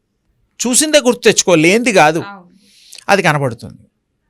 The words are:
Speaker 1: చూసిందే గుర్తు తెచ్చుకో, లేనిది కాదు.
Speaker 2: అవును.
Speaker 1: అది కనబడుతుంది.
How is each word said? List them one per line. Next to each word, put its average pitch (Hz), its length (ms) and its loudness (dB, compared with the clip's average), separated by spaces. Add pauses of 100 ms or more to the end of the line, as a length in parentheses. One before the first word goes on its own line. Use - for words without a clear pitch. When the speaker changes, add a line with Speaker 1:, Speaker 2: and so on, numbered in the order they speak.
(680)
Speaker 1:
చూసిందే 294 320 0
గుర్తు 240 200 0
తెచ్చుకో, 190 360 0
లేనిది 185 380 0
కాదు. 160 260 2
Speaker 2:
అవును. 180 320 -16 (580)
Speaker 1:
అది 196 140 0
కనబడుతుంది. 139 580 -4 (480)